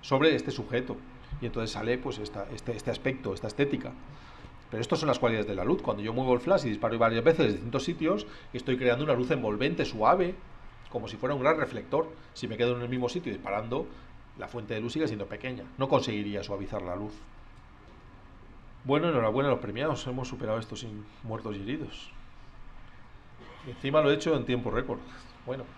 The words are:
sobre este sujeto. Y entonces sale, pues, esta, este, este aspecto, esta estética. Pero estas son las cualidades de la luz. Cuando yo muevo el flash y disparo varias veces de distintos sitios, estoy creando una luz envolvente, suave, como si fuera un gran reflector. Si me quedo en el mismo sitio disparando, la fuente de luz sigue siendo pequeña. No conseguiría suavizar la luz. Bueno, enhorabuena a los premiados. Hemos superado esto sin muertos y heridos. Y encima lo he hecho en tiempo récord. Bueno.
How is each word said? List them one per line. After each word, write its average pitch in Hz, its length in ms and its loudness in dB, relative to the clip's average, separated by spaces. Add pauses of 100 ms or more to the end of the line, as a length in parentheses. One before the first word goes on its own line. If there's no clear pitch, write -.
sobre 139 340 6
este 127 160 -2
sujeto. 123 460 -2 (440)
Y 120 60 -4
entonces 110 240 -2
sale, 110 260 0
pues, 123 220 -4
esta, 104 340 -6
este, 117 220 -4
este - 160 -4
aspecto, 131 420 -2
esta - 140 -6
estética. - 440 0 (800)
Pero 110 120 -4
estas 160 180 2
son 160 80 2
las 131 120 4
cualidades 107 280 4
de 104 80 -2
la 92 80 -2
luz. 143 180 2
Cuando 104 220 0
yo 110 100 -2
muevo 127 200 4
el 123 80 4
flash 170 240 4
y 123 40 2
disparo 113 300 0
varias 113 240 4
veces 160 240 8
de 107 60 4
distintos 117 300 -2
sitios, 170 440 0 (260)
estoy 127 240 0
creando 127 280 4
una 147 80 4
luz 123 180 2
envolvente, 131 540 0
suave, 170 500 4 (540)
como 110 180 -4
si 110 100 -10
fuera 131 160 0
un 135 80 -2
gran 156 160 6
reflector. 135 520 0 (240)
Si - 140 -6
me 107 100 -4
quedo 120 180 4
en 120 80 -4
el 120 60 -4
mismo 123 200 0
sitio 170 220 -4
disparando, 113 560 -2 (500)
la 95 100 -8
fuente 117 260 -6
de 107 80 -2
luz 117 120 -2
sigue 156 140 2
siendo 110 200 -4
pequeña. 127 360 -8 (140)
No 135 100 0
conseguiría 104 560 2
suavizar 101 380 -4
la 90 140 -4
luz. 101 180 -6 (1700)
Bueno, 151 260 4
enhorabuena 127 380 4
a 135 60 6
los - 80 0
premiados. 127 460 -2
Hemos 127 200 -4
superado 110 320 -2
esto 110 160 -8
sin 104 300 -10 (180)
muertos 110 320 -6
y 101 60 -8
heridos. 135 500 -8 (1500)
Y 131 60 -10
encima 139 300 4
lo 143 100 8
he 151 40 8
hecho 156 200 2
en 127 100 0
tiempo 120 260 0
récord. 117 280 -2 (460)
Bueno. 127 200 -6 (120)